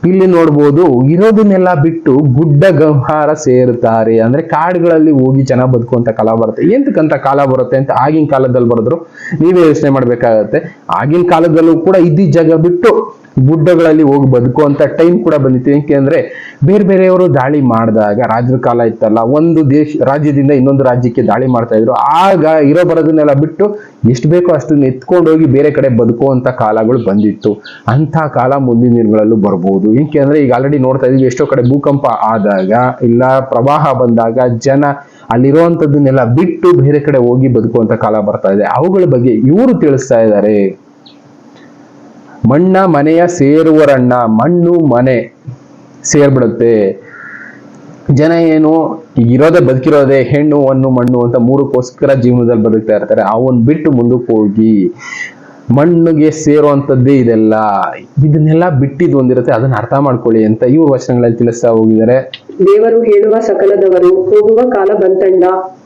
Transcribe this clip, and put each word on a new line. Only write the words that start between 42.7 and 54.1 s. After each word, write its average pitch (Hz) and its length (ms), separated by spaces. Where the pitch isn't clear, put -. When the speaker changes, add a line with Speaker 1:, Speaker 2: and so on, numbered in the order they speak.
Speaker 1:
ಮನೆಯ 165 500
ಸೇರುವರಣ್ಣ, 147 840
ಮಣ್ಣು 156 720
ಮನೆ 123 480
ಸೇರ್ಬಿಡುತ್ತೆ. 117 960
ಜನ 147 200
ಏನು 160 720
ಈಗ 117 140
ಇರೋದೇ 151 280
ಬದುಕಿರೋದೇ 135 640
ಹೆಣ್ಣು 147 400
ಹೊನ್ನು 131 280
ಮಣ್ಣು 123 300
ಅಂತ 120 160
ಮೂರಕ್ಕೋಸ್ಕರ 135 800
ಜೀವನದಲ್ಲಿ 120 500
ಬದುಕ್ತಾ 110 320
ಇರ್ತಾರೆ. 107 260
ಅವನ್ 117 440
ಬಿಟ್ಟು 151 260
ಮುಂದಕ್ಕೆ 120 420